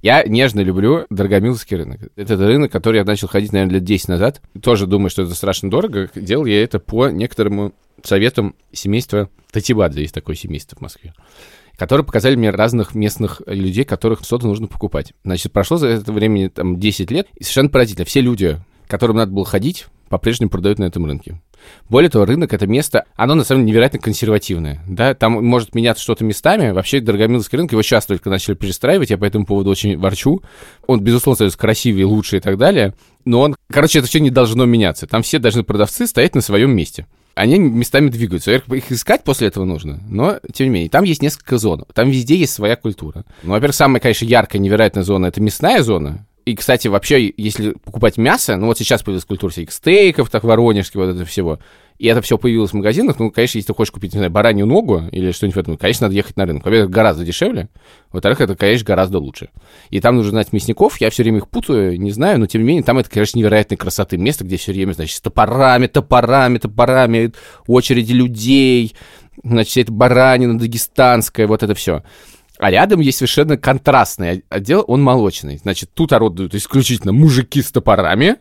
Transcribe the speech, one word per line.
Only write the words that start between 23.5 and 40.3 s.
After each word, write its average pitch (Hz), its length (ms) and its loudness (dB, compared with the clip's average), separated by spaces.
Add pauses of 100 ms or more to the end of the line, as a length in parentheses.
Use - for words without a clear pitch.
деле, 110 120 2
невероятно 113 260 4
консервативное, 92 880 -2
да, 113 260 0
там 113 300 0
может 120 300 0
меняться 117 280 0
что-то 113 220 -4
местами. 147 460 0
Вообще, 95 300 -2
Драгомиловский 110 560 0
рынок, 156 160 -2
его 110 100 2
сейчас 110 240 0
только 98 240 -4
начали 95 240 -2
перестраивать, 127 560 -2
я 98 80 0
по 104 80 -2
этому 101 180 -2
поводу 98 260 0
очень 95 280 -2
ворчу. 95 440 0 (440)
Он, 123 140 2
безусловно, 117 360 2
становится 101 220 0
красивее, 107 480 0
лучше 104 320 0
и - 20 0
так 98 160 -2
далее, 123 380 2 (320)
но 123 160 4
он, 147 140 2 (140)
короче, 147 280 4
это 127 100 0
всё 160 120 0
не 143 100 4
должно 123 340 2
меняться. 113 420 2
Там 113 160 -2
все - 160 -2
должны 113 240 2
продавцы 104 440 -2
стоять 151 280 0
на 131 60 4
своём 107 320 2
месте. - 340 -4 (280)
Они 123 240 2
местами 139 500 2
двигаются. 110 440 -4
Во-первых, 127 260 -2
их - 140 -8
искать 202 300 -2
после - 260 0
этого 98 160 -4
нужно, 82 440 -8
но, 110 320 -2 (120)